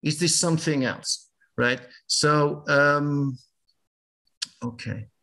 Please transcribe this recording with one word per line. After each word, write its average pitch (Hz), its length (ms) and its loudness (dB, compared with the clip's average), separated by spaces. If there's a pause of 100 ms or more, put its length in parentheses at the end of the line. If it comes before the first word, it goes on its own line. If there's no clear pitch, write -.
Is 151 160 -2
this 165 180 2
something 160 460 0
else, - 460 -6 (280)
right? 123 220 0 (260)
So, 147 600 0
um, 143 720 2 (1300)
okay. 110 440 -10 (160)